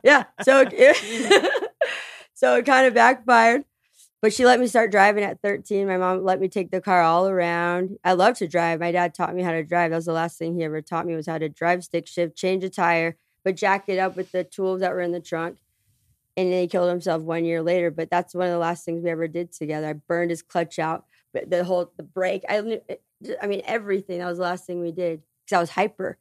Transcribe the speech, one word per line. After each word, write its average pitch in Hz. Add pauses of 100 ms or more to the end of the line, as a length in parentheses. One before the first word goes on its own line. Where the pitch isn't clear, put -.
Yeah. 269 (180)
So 262
it, 240 (320)
<laughs> -
so 247
it 247
kind 262
of 240
backfired. 233 (580)
But 220
she 254
let 247
me 247
start 220
driving 208
at -
thirteen. 202
My 190
mom 185
let 185
me 190
take 185
the 185
car 180
all 170
around. 175
I 185
love 196
to 185
drive. 165
My 170
dad 175
taught 175
me 180
how 175
to 165
drive. 170
That 165
was 165
the 170
last 165
thing 165
he 175
ever 156
taught 170
me, 170
was 156
how 160
to 156
drive 170
stick 170
shift, 170
change 190
a 190
tire, 170 (280)
but 190
jack 196
it 185
up 185
with 185
the 180
tools 185
that 185
were 180
in 175
the 175
trunk. 165 (800)
And 185
then 180
he 175
killed 180
himself 170
one 165
year 165
later. 170
But 160
that's 175
one 180
of 175
the 175
last 170
things 170
we 170
ever 165
did 170
together. 151
I 151
burned 170
his 165
clutch -
out, 160 (260)
but -
the 180
whole, 180
the -
brake, 185
I, 214 (840)
I 208
mean, 196
everything. 196
That 180
was 175
the 180
last 180
thing 175
we 170
did 165 (260)
'cause 196
I 175
was 170
hyper. 190